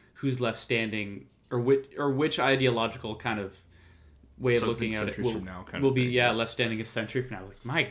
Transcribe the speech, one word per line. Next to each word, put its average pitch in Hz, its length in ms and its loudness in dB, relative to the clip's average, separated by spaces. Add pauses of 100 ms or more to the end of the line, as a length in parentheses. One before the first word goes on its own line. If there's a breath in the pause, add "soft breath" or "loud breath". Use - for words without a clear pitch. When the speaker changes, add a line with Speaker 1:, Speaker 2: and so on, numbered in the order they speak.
(140 soft breath)
Speaker 1:
who's 127 260 -2
left 113 180 0
standing, 107 680 -4 (240)
or 123 100 0
which, 135 240 4 (140)
or 143 120 2
which 147 300 0
ideological 117 720 2
kind 110 240 -4
of 98 200 -8 (800 soft breath)
way 127 160 2
of 120 60 6
Speaker 2:
Something 117 140 0
Speaker 1:
looking 113 220 -2
at 107 60 -2
it 104 40 -2
Speaker 2:
centuries 101 200 -4
Speaker 1:
will, 113 80 2
Speaker 2:
from 95 100 -6
now 92 180 -12
kind - 200 -6
Speaker 1:
will 135 80 4
Speaker 2:
of 127 40 0
Speaker 1:
be, 127 120 2
Speaker 2:
thing, 123 60 0
Speaker 1:
yeah, 123 180 4
Speaker 2:
yeah. 110 60 0
Speaker 1:
left 113 160 0
standing 113 280 -2
a 110 40 -4
century 117 380 -4
from 113 160 -8
now." 95 60 -12
Like, 101 200 -18
my 147 260 -2